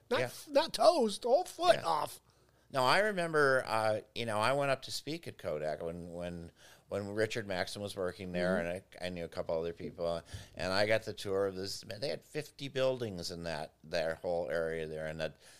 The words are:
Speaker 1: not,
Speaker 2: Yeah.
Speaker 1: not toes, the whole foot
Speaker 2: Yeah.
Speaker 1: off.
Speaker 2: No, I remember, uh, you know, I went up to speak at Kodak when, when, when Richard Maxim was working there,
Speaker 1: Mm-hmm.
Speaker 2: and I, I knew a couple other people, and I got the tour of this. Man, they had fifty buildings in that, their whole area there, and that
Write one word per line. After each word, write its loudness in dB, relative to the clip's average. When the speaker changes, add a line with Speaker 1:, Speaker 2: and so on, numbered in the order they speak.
Speaker 1:
not, 2
Speaker 2:
Yeah. -2
Speaker 1:
not 2
toes, 6
the -4
whole 6
foot 4
Speaker 2:
Yeah. -4
Speaker 1:
off. 0
Speaker 2:
No, 4
I 8
remember, 4
uh, 2
you -4
know, 0
I 4
went 2
up -2
to -10
speak -8
at -12
Kodak -4
when, -8
when, -8
when -4
Richard -2
Maxim -4
was -8
working -6
there, 2
Speaker 1:
Mm-hmm. -2
Speaker 2:
and -6
I, -6
I -4
knew -6
a -8
couple -4
other -4
people, -4
and -4
I 2
got 2
the -8
tour -2
of -6
this. -8
Man, -12
they -6
had -6
fifty -12
buildings -2
in -8
that, -6
their -2
whole -2
area -2
there, -6
and -6
that -4